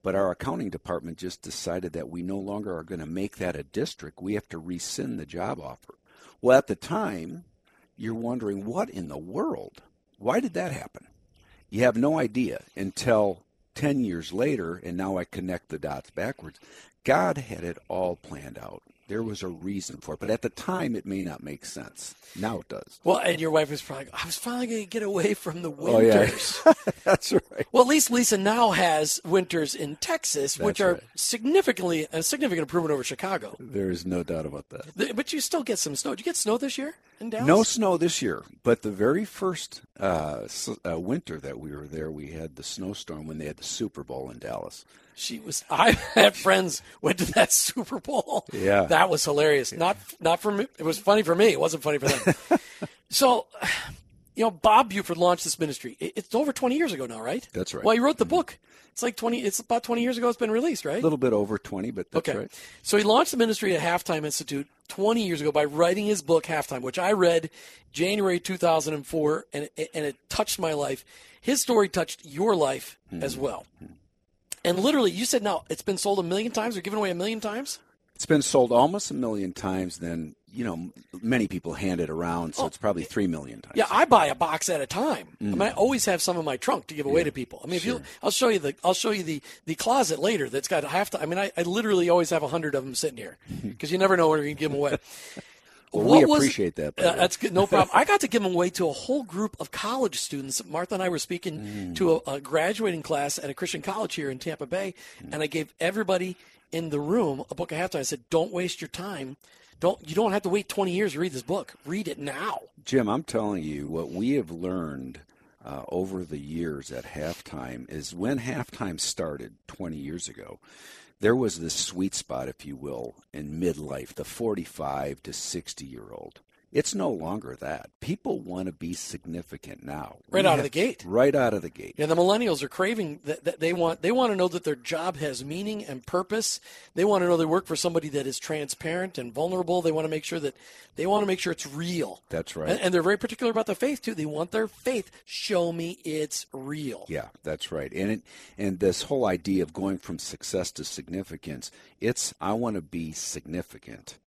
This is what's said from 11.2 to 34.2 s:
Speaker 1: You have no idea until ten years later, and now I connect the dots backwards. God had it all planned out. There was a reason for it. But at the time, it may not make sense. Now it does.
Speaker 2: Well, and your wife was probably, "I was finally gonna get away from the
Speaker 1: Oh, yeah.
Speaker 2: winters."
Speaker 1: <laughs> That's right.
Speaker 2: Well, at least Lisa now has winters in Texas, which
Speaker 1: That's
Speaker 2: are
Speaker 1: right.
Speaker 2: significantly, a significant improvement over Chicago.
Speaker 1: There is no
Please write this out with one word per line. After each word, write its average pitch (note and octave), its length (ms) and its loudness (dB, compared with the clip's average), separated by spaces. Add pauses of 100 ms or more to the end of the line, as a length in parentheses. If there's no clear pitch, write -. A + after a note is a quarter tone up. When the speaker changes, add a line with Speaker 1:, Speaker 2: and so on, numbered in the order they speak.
Speaker 1:
You G#2+ 160 0
have A#2 120 4
no D3 220 2
idea A#2+ 460 -2 (100)
until G2+ 720 0 (320)
ten C#3+ 260 0
years E2+ 300 -4
later, G2 500 -2
and F2 140 -8
now F#2+ 200 -2
I F2+ 80 -2
connect F2+ 440 -8
the D#2 100 -8
dots C#2+ 320 -8
backwards. F2 480 -8 (460)
God D#3+ 340 2
had A2 240 -10
it F2 160 -6 (100)
all F2+ 280 -2
planned C#2 420 -14
out. G1+ 240 -16 (260)
There G#2+ 160 -4
was G#2 180 -8
a F#2+ 60 -6
reason F2+ 480 -8
for - 180 -10
it. - 60 -12
But G#2 100 -4
at A#2 120 0
the A#2 80 -2
time, - 440 -2
it G2+ 100 -6
may G2 180 -4
not D#2+ 200 -8
make C#2+ 220 -12
sense. - 500 -14 (240)
Now G#2 220 -4
it - 80 -18
does. - 340 -12
Speaker 2:
Well, F3+ 160 4
and E3+ 220 0
your D#3+ 100 0
wife D#3 200 4
was D3 120 -6
probably, C3+ 300 -12
"I - 120 -6
was E3+ 120 -6
finally B3 320 -4
gonna A3 160 -2
get G#3+ 180 -6
away G3+ 320 2
from F3 280 -8
the E3 100 -4
Speaker 1:
Oh, A#2 260 4
yeah. A2 220 10
Speaker 2:
winters." - 400 2 (220)
Speaker 1:
<laughs> - 220 -4
That's - 280 4
right. - 400 0
Speaker 2:
Well, B3+ 100 10
at B3 60 8
least D4 240 6
Lisa A#3+ 260 4
now G#3+ 320 4
has D#3+ 540 2
winters E3+ 500 2
in D3 220 -6
Texas, - 640 -2
which G3+ 180 0
Speaker 1:
That's - 100 0
Speaker 2:
are F3 60 6
Speaker 1:
right. - 80 -6 (140)
Speaker 2:
significantly, G3 960 2
a D#3+ 100 0
significant G3+ 400 2
improvement D#3+ 300 0
over C3+ 100 2
Chicago. - 560 -4
Speaker 1:
There G2 320 -4
is E2+ 160 -4
no F2+ 160 0